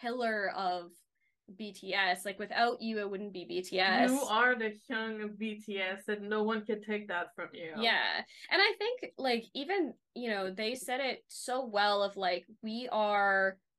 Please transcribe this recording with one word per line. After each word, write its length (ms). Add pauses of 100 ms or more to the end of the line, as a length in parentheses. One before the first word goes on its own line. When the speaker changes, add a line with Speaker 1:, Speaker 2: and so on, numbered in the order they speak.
Speaker 1:
pillar 540
of 380 (640)
B 160
T 200
S. 320
Like, 140
without 420
you, 200
it 100
wouldn't 220
be 120
B 180
T 180
S." 300
Speaker 2:
You 100
are 340
the 240 (100)
hyung 360
of 140
B 220
T 200
S, 280
and 220
no 140
one 200
can 160
take 280
that 260
from 180
you. 260
Speaker 1:
Yeah. 440 (280)
And 120
I 160
think, 400
like, 260 (100)
even, 380 (220)
you 160
know, 200
they 260
said 240
it 280
so 380
well 360
of, 140
like, 300 (160)
"We 280
are 680 (200)